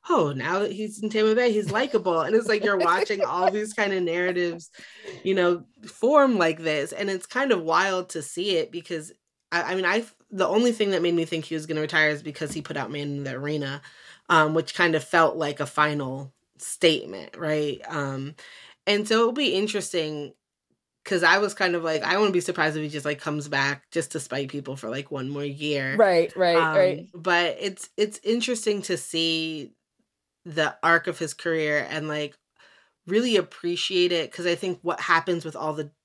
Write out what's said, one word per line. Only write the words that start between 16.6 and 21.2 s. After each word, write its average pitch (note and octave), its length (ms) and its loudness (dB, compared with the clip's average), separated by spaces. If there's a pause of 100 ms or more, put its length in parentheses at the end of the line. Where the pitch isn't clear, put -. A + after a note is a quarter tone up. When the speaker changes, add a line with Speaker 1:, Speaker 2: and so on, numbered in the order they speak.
Speaker 1:
right? D3+ 500 -2
Um, C#3 480 -6 (500)
and G#3 220 0
so A3+ 140 4
it'll A#3 100 4
be B3 220 0
interesting E3+ 800 -2 (720)
'cause F3 180 0